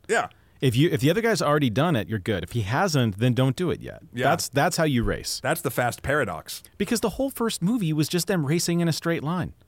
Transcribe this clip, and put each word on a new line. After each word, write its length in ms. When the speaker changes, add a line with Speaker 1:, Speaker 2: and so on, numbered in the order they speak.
Speaker 1:
Yeah. 200
Speaker 2:
If 140
you, 160
if 100
the 80
other 120
guy's 200
already 300
done 240
it, 120
you're 120
good. 240
If 80
he 100
hasn't, 560
then 160
don't 220
do 160
it 100
yet. 220
Speaker 1:
Yeah. 160
Speaker 2:
That's, 200
that's 280
how 60
you 200
race. 380
Speaker 1:
That's 200
the 100
fast 320
paradox. 580
Speaker 2:
Because 220
the 100
whole 220
first 320
movie 300
was 140
just 200
them 180
racing 340
in 80
a 60
straight 300
line. 300